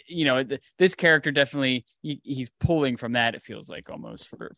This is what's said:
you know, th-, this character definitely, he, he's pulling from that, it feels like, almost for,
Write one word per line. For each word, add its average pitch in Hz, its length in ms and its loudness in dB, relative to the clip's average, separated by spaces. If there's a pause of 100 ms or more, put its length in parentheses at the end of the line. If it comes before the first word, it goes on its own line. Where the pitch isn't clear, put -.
you 165 180 -2
know, 131 180 2
th-, 127 160 -6 (180)
this 185 180 4
character 160 360 4
definitely, 135 540 0 (160)
he, 151 220 -10
he's 127 360 -8
pulling 143 380 2
from 117 160 -6
that, 117 220 2
it - 80 -14
feels - 260 -16
like, - 200 -14
almost - 380 -14
for, - 300 -16